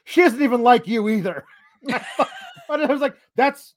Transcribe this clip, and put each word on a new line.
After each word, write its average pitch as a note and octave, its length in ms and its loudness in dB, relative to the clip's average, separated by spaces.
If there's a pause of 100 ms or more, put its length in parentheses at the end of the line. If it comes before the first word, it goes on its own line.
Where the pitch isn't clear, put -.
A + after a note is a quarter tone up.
"She - 180 2
isn't C#4 200 2
even A#3+ 200 0
like A#3+ 260 4
you G#3+ 200 -2
either." F3+ 360 -4 (420)
<laughs> B3+ 80 -4 (720)
But D4+ 140 -4
I D4 60 0
was C4+ 160 -2
like, C#4 120 -2 (220)
"That's, C#4 400 -2